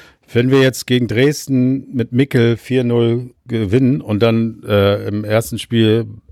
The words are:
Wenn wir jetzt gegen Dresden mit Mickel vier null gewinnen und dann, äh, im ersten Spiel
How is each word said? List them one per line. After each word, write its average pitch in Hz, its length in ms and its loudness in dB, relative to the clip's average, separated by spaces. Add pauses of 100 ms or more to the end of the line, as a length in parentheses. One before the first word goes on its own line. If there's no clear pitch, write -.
(320)
Wenn 120 200 2
wir 135 100 6
jetzt 131 240 0
gegen 123 220 0
Dresden 131 840 0
mit 135 200 -4
Mickel 120 440 2
vier 127 280 -4
null 120 480 0 (160)
gewinnen 120 540 0
und 104 200 -2
dann, 113 460 0
äh, 101 400 2
im 107 160 -6
ersten 110 340 -2
Spiel 110 480 2 (260)